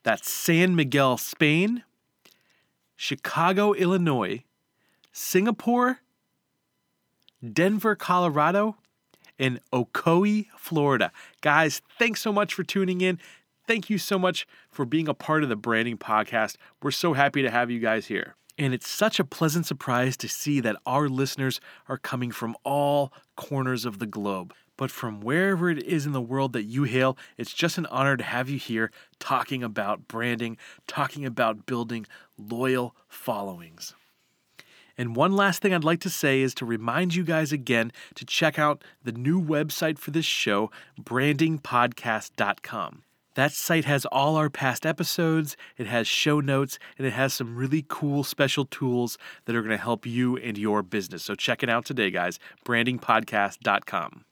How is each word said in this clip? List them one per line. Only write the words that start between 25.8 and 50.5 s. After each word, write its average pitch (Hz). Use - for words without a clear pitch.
is 147
in 147
the 131
world 131
that 113
you 127
hail, 131
it's 117
just -
an 165
honor 135
to 120
have 123
you 139
here 110
talking 131
about 104
branding, 117
talking 143
about 113
building 117
loyal 120
followings. 90
And 117
one 180
last 196
thing 190
I'd 160
like 165
to 190
say 135
is 131
to 127
remind 117
you 180
guys 160
again 117
to -
check -
out 147
the 123
new 143
website 156
for -
this 160
show, 104
branding 143
podcast 120
dot 101
com. 92
That 139
site 165
has 143
all 147
our 151
past 131
episodes, 160
it 117
has 117
show 151
notes, 139
and 135
it 127
has 131
some 117
really 135
cool 143
special 139
tools 120
that 117
are 117
gonna 110
help 107
you 123
and 117